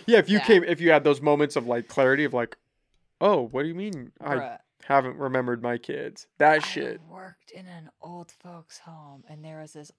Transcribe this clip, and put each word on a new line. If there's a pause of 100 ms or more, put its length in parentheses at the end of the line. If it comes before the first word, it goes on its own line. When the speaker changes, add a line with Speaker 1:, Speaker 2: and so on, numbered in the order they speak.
Speaker 1:
Yeah,
if
you
Speaker 2:
that.
Speaker 1:
came,
if
you
had
those
moments
of,
like,
clarity
of,
like, (640)
"Oh,
what
do
you
mean (100)
I
Speaker 2:
Bruh. (280)
Speaker 1:
haven't
remembered
my
kids?" (120)
That
Speaker 2:
I
Speaker 1:
shit.
Speaker 2:
worked
in
an (100)
old
folks'
home,
and
there
was
this